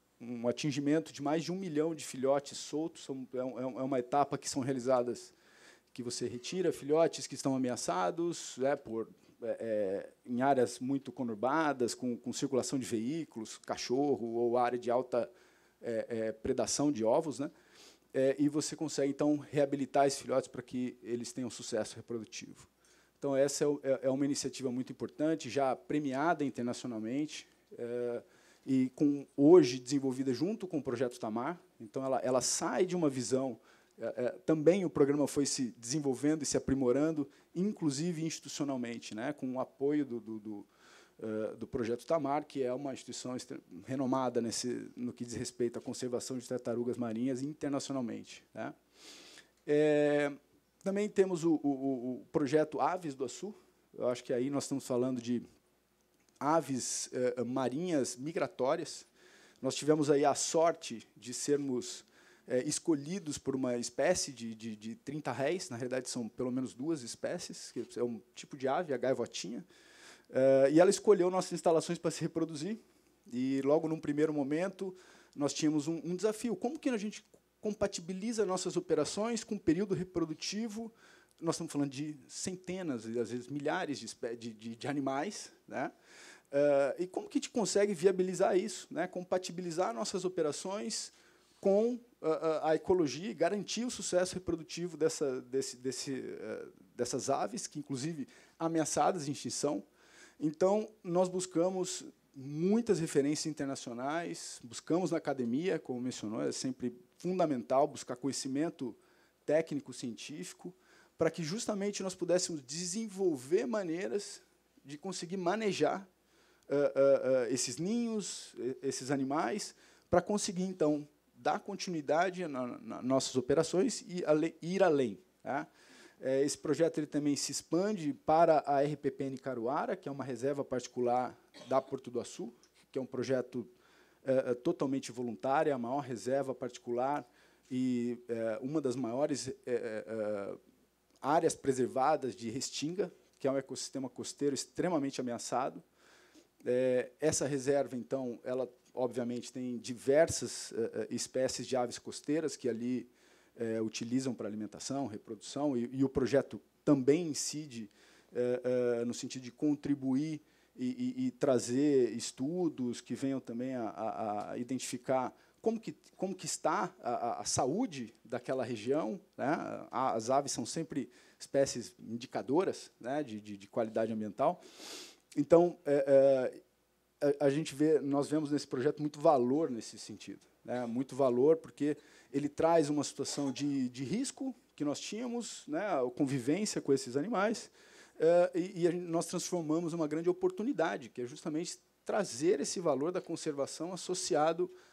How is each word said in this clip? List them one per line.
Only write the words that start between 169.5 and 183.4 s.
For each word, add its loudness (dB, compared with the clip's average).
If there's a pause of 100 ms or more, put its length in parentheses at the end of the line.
A, 0
as -2
aves 2
são -4
sempre -6 (300)
espécies 0
indicadoras, -2
né, -4
de, -10
de, -12
de -20
qualidade 0
ambiental. -2 (760)
Então, 8
é, 8 (680)
é, 4
a, 6
a 8
gente 0
vê, 4
nós 2
vemos 0
nesse 0
projeto 0
muito -4
valor 6
nesse -8
sentido, -14 (240)
né? -4
Muito -4
valor 6
porque -2 (360)
ele 0
traz 4
uma 0
situação -4